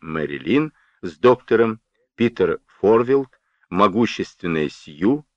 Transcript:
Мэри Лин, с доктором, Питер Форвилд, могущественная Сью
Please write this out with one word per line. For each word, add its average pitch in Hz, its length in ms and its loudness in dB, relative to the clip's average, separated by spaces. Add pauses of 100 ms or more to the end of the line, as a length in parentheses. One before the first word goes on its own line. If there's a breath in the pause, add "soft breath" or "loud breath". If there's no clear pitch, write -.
Мэри 76 380 -8
Лин, 127 340 -2 (280)
с 117 180 -12
доктором, 117 640 2 (340)
Питер 95 460 -2 (180)
Форвилд, 123 640 0 (280)
могущественная 90 1000 -2
Сью 98 580 -4 (100)